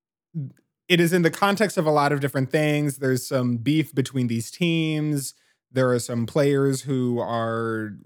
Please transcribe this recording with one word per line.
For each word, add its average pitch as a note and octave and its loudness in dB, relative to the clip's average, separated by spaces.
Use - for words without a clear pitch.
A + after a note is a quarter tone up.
it F3 6
is E3+ 4
in F3+ 2
the E3 4
context G3+ 0
of F3 0
a D#3 2
lot C#3+ 4
of C#3+ 0
different C3+ -2
things. D3 0
There's C3 0
some B2 -2
beef C#3+ -2
between C3 -2
these A#2 -4
teams. D#3 -2
There B2+ 2
are B2 2
some A#2 -4
players C#3 2
who B2+ -2
are A2+ -4